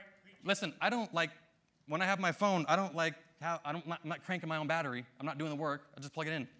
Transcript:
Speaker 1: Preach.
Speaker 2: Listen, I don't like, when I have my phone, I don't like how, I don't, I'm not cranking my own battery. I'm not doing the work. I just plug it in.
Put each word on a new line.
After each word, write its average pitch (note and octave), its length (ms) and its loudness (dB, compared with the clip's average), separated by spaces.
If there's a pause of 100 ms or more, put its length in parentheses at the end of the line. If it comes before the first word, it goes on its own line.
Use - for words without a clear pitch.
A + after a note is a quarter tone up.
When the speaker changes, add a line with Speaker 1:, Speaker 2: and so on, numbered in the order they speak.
(220)
Speaker 1:
Preach. - 200 -20
Speaker 2:
Listen, F#3+ 380 0
I E3 80 4
don't A#3 240 0
like, E3 160 4 (580)
when D#3 140 0
I F#3 60 2
have F#3+ 120 2
my F3+ 140 4
phone, F#3+ 340 4
I D#3+ 100 6
don't F#3 200 0
like E3 180 2 (280)
how, E3 200 -4
I D3 100 -4
don't, E3 140 -6
I'm E3 220 -6
not D#3 160 -6
cranking F3 240 -4
my D#3+ 80 0
own D#3 100 -2
battery. C#3 380 0 (160)
I'm C3+ 60 -6
not D3+ 100 -4
doing D#3 140 -4
the D3 60 -4
work. D3 380 -4
I C#3+ 60 -14
just C#3 140 -12
plug D#3+ 120 -4
it D#3 60 -2
in. C#3 160 -4 (100)